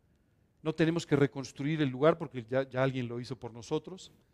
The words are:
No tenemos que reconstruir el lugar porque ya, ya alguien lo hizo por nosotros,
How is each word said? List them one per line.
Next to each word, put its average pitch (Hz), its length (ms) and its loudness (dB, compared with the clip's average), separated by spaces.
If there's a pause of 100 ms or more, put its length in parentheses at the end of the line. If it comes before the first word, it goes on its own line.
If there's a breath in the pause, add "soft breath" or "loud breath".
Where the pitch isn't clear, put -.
(640)
No 156 100 -2
tenemos 165 320 2
que 147 120 2
reconstruir 143 680 0
el 139 60 2
lugar 143 280 4
porque 131 280 -8
ya, 127 180 0
ya 131 220 -4
alguien 127 240 -2
lo 120 100 -8
hizo 123 180 -10
por 117 160 -12
nosotros, 156 600 -8 (220)